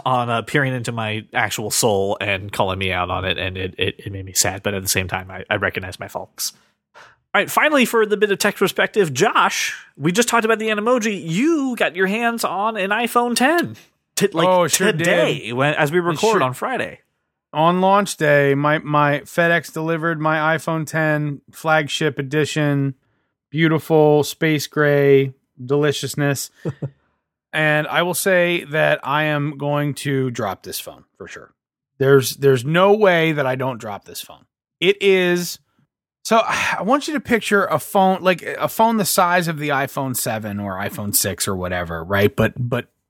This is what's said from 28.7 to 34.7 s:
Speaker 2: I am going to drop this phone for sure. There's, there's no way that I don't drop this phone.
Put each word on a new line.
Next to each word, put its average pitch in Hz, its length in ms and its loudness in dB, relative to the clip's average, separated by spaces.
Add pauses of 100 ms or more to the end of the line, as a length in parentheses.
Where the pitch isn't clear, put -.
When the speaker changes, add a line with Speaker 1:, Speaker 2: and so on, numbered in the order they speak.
Speaker 2:
I 147 220 0
am 147 340 -2
going 147 360 -2
to 135 360 -2
drop 107 320 -6
this 87 160 -12
phone - 240 -16 (160)
for 92 80 -16
sure. - 260 -20 (460)
There's, 135 380 4
there's 131 280 2
no 180 300 4
way 175 380 4
that 147 120 -2
I 127 120 -2
don't 127 220 -6
drop 104 260 -12
this - 160 -14
phone. - 240 -20 (340)